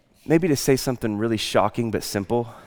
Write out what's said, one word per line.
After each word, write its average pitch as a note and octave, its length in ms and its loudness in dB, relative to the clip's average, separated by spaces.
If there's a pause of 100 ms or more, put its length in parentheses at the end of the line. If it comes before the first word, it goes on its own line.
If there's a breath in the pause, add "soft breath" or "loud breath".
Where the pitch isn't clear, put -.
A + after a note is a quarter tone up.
(260)
Maybe E3 220 4
to D3 80 4
say C3+ 200 2
something A#2 420 -4
really A2 200 0
shocking G#2+ 540 0
but G2+ 120 -4
simple, A#2 500 -4 (140)